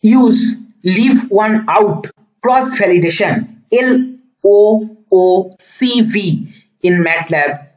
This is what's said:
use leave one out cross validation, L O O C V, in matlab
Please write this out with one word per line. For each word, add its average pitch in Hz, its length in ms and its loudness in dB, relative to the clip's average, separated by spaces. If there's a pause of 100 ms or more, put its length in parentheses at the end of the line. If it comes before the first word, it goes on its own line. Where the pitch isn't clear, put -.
use 233 560 2 (260)
leave 214 480 0
one 214 380 0
out 170 420 -2 (320)
cross 254 380 -2
validation, 175 800 -2 (120)
L 247 440 0 (280)
O 208 540 2 (160)
O 185 460 2
C 240 420 -4
V, 202 540 -4 (280)
in 180 220 2
matlab 165 640 -4 (100)